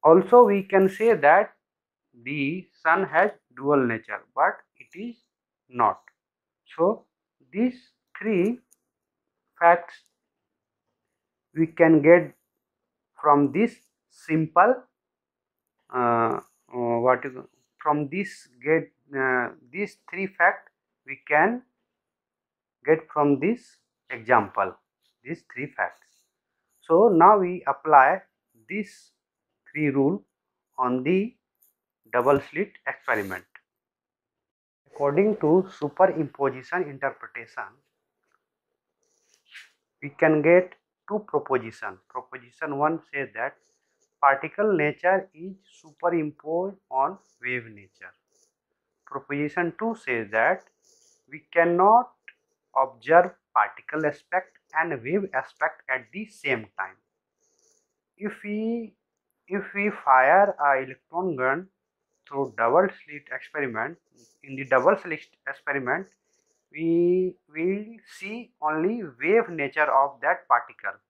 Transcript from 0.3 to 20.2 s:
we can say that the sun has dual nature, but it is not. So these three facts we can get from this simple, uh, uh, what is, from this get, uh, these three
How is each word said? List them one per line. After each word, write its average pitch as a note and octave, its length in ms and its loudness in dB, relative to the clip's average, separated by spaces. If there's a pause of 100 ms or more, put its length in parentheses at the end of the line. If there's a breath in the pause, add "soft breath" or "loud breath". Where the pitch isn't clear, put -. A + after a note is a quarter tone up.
we G3+ 200 2
can F#3+ 240 2
say G#3+ 280 0
that D#3+ 400 2 (680)
the D3 440 -6 (160)
sun E3 220 0
has E3+ 260 0 (260)
dual C#3 280 0
nature, A2 360 -8 (140)
but D#3 180 0 (240)
it - 200 -20
is A#3 180 -14 (520)
not. A#2+ 320 -2 (800)
So G3 280 -2 (460)
these B3 400 -4 (260)
three G#3+ 420 -2 (1000)
facts E3+ 360 4 (1600)
we D#3+ 120 0
can D#3+ 340 4
get D#3+ 340 6 (880)
from C#3+ 300 4
this D3+ 220 0 (360)
simple, D#3+ 680 0 (1160)
uh, B2+ 40 -6
uh, A#2 420 0 (300)
what B2 560 -2
is, C3 80 -12 (440)
from D3 320 -4
this F3+ 380 -10 (160)
get, D#3 280 -2 (260)
uh, B2+ 320 -2 (220)
these G3+ 260 -10 (120)
three F#3+ 180 -8